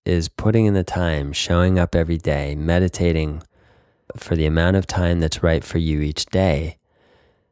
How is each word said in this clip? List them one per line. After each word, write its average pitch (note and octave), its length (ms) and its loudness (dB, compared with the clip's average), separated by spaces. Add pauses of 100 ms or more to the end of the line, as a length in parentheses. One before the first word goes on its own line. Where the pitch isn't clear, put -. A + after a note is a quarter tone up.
is E2+ 220 0
putting A2 360 0
in G#2 100 2
the F#2 100 0
time, D#2 480 -2
showing F2+ 460 2
up F2 160 0
every E2 240 0
day, D2 360 -2
meditating D#2+ 880 0 (720)
for - 200 -4
the D#2+ 100 0
amount E2 300 2
of F#2 100 0
time F2 340 0
that's D#2+ 220 -2
right E2 220 2
for - 140 -4
you D#2+ 220 0
each D2+ 260 -4
day. E2+ 520 0 (720)